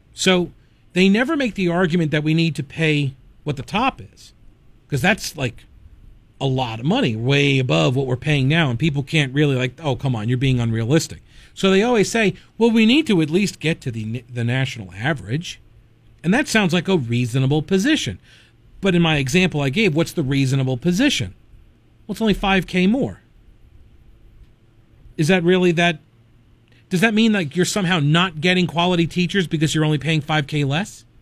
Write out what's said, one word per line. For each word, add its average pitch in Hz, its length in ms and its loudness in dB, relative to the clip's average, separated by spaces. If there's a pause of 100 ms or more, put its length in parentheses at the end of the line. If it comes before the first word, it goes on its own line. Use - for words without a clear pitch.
(140)
So 180 360 0 (440)
they 190 160 4
never 254 260 2
make 262 200 -4
the 185 120 0
argument 170 440 0
that 151 120 -2
we 156 80 0
need 165 220 0
to 156 80 -8
pay 147 500 -2 (320)
what 143 120 -4
the 135 60 -12
top 240 380 -4
is, - 320 -20 (560)
'cause 135 140 -4
that's, 202 340 -2
like, 131 300 -8 (760)
a 143 60 -2
lot 127 340 -2
of 120 60 -6
money, 175 300 0
way 139 420 2
above 147 360 0
what 135 120 -2
we're 127 100 0
paying 139 320 0
now, 156 220 2
and 113 80 -4
people 147 240 0
can't 135 320 -2
really, 143 220 2
like, 127 240 -2
"Oh, 139 140 -2
come 127 220 -2
on, 107 120 -4
you're 123 100 0
being 131 200 2
unrealistic." 113 640 0 (340)
So 190 160 0
they 190 120 4
always 226 280 2
say, 214 240 0 (220)
"Well, 226 140 4
we 226 160 4
need 294 220 4
to 190 120 4
at 151 100 0
least 185 300 -2
get 160 220 -2
to 139 80 -4
the, 113 420 -8
the 120 100 -6
national 117 520 -4
average." 123 640 -6 (640)
And 165 80 2
that 269 160 0
sounds 202 240 2
like 175 160 0
a 190 80 2
reasonable 127 680 0
position. 190 560 0 (600)
But 190 140 2
in 175 80 4
my 156 160 2
example 151 420 0
I 139 80 0
gave, 170 260 0
what's 160 180 0
the 175 100 -4
reasonable 135 560 0
position? 175 560 0 (720)
Well, 208 80 -8
it's 208 80 -6
only 214 120 2
five 190 320 0
K 180 200 0
more. 190 340 0 (2000)
Is 151 120 0
that 180 160 2
really 180 280 4
that? 170 280 0 (880)
Does 170 140 0
that 226 120 2
mean, 220 180 4
like, 185 220 -2
you're 180 120 2
somehow 180 340 0
not 160 400 0
getting 180 260 2
quality 170 400 0
teachers 180 400 -2
because 151 280 -2
you're 156 100 0
only 151 140 0
paying 151 240 -2
five 156 240 -2
K 147 180 -2
less? 147 400 -4 (180)